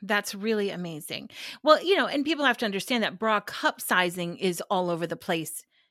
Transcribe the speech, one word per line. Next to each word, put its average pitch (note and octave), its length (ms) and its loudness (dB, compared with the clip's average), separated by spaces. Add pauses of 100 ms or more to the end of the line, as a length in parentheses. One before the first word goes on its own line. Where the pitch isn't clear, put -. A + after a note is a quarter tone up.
That's G3+ 320 -2
really G3+ 380 0
amazing. E3 580 -8 (320)
Well, - 220 6
you F#4 120 4
know, B3+ 120 4
and C#4 180 0
people D4 200 0
have B3 120 4
to A#3 80 -2
understand G#3 380 0
that F3 160 -2
bra A3 220 2
cup - 380 -2
sizing F3+ 580 0
is F3+ 240 0 (100)
all F3+ 180 2
over E3+ 160 -2
the E3 100 -4
place E3 480 -4 (280)